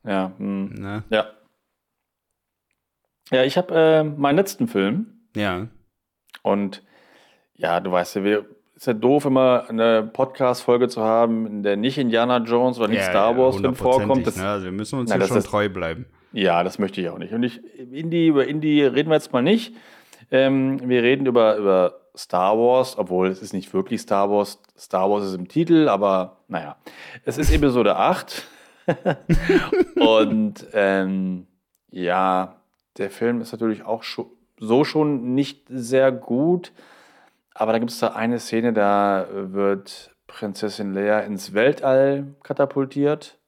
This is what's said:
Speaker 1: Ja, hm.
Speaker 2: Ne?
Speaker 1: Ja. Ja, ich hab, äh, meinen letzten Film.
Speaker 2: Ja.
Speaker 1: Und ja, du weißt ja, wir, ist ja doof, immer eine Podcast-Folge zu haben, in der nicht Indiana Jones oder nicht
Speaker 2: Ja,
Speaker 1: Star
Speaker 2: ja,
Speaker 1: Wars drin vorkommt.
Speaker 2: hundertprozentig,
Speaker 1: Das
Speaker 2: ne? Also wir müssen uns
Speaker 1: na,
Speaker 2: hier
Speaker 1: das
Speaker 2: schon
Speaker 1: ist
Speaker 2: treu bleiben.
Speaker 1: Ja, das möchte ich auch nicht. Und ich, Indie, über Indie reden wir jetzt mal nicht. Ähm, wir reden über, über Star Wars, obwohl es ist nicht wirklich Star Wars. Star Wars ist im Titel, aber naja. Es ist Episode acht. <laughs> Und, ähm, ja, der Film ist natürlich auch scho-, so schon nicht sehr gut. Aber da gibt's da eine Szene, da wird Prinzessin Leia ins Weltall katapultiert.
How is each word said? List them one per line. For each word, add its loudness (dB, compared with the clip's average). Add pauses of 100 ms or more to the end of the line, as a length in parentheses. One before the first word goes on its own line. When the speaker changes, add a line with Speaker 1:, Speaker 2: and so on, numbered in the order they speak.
Speaker 1:
Ja, -2
hm. -6 (100)
Speaker 2:
Ne? -10
Speaker 1:
Ja. 0 (2000)
Ja, 4
ich 0
hab, -2
äh, 4
meinen 0
letzten 0
Film. -2 (280)
Speaker 2:
Ja. -4 (760)
Speaker 1:
Und -2 (720)
ja, 0
du -4
weißt 0
ja, -2
wir, 0 (300)
ist -8
ja 0
doof, 2
immer 4
eine 2
Podcast-Folge 0
zu -6
haben, 2
in -8
der 0
nicht -2
Indiana 2
Jones 0
oder 2
nicht 0
Speaker 2:
Ja, 0
Speaker 1:
Star 2
Speaker 2:
ja, 0
Speaker 1:
Wars 4
drin -2
vorkommt. 2 (120)
Speaker 2:
hundertprozentig, 0
Speaker 1:
Das -10
Speaker 2:
ne? -2
Also -4
wir -8
müssen -8
uns -4
Speaker 1:
na, 0
Speaker 2:
hier 0
Speaker 1:
das 2
Speaker 2:
schon 0
Speaker 1:
ist 0
Speaker 2:
treu 0
bleiben. -8 (260)
Speaker 1:
Ja, 2
das -6
möchte -4
ich -4
auch -12
nicht. -12
Und -2
ich, -6 (160)
Indie, -2
über 4
Indie 0
reden 0
wir 4
jetzt -2
mal 2
nicht. 0 (560)
Ähm, 2 (100)
wir 4
reden 2
über, 4
über 2 (180)
Star 0
Wars, 2
obwohl 0
es -4
ist -12
nicht -8
wirklich -4
Star 0
Wars. -2 (160)
Star -2
Wars 0
ist -6
im -10
Titel, 2
aber 0 (100)
naja. -10 (460)
Es -6
ist 4
Episode 4
acht. -2 (400)
<laughs> 0
Und, 2
ähm, 0 (440)
ja, 0 (420)
der -6
Film -4
ist -12
natürlich -4
auch -6
scho-, -12 (260)
so 2
schon -2
nicht -4
sehr 2
gut. -2 (840)
Aber -2
da 2
gibt's -6
da 0
eine -4
Szene, -2
da 2
wird -4 (120)
Prinzessin -8
Leia 0
ins -8
Weltall 0
katapultiert. -4 (100)